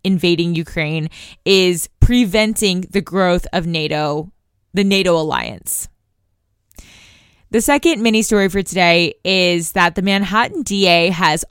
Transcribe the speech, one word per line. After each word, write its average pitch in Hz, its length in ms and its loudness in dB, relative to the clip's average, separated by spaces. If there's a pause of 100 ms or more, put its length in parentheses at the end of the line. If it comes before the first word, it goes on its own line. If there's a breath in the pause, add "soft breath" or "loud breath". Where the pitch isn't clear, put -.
invading 170 540 0
Ukraine 160 540 -6 (340 loud breath)
is 180 440 2 (120)
preventing 214 800 2 (100)
the 196 120 -2
growth 180 500 -2
of 170 160 -4
nato, 151 640 -6 (420)
the 196 100 0
nato 190 320 2
alliance. - 720 -6 (1600 soft breath)
The 226 120 0
second 285 400 2
mini 220 180 2
story 202 300 2
for 190 120 -4
today 170 520 2 (100)
is 180 480 0
that 175 220 0
the 190 80 -4
Manhattan 196 640 -2
D 196 220 0
A 170 220 4
has 165 420 -2